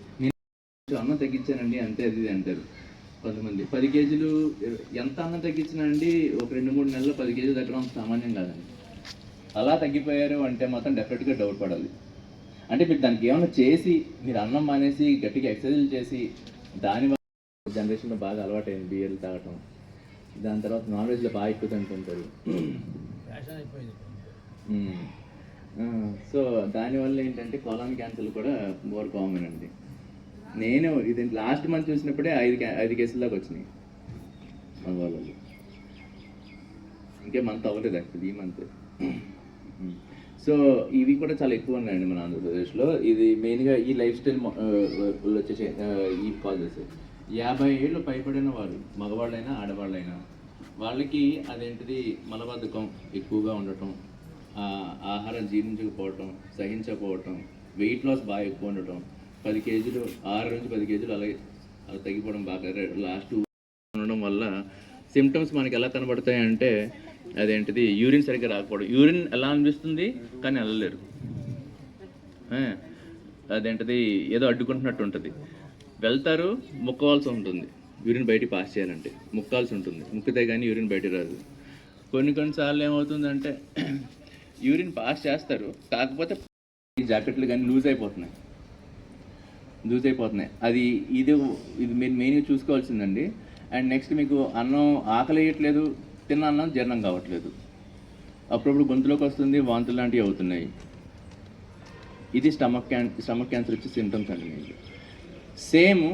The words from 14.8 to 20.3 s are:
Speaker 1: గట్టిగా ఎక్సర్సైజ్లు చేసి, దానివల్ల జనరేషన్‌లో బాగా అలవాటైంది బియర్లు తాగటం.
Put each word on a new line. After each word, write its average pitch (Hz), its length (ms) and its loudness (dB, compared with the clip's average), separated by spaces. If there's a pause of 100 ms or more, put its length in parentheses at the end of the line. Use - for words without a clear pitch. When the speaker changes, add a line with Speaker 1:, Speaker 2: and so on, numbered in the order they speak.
Speaker 1:
గట్టిగా 123 240 0
ఎక్సర్సైజ్లు 135 480 2
చేసి, 120 320 -4 (540)
దానివల్ల - 880 0
జనరేషన్‌లో 110 460 -2
బాగా 101 260 -4
అలవాటైంది 101 400 -4
బియర్లు 95 340 -2
తాగటం. 90 380 -8 (840)